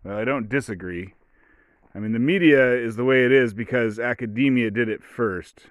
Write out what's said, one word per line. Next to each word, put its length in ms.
well, 140
I 60
don't 240
disagree. 680
I 60
mean, 140
the 60
media 540
is 220
the 80
way 220
it 60
is 220
because 460
academia 720
did 160
it 160
first. 680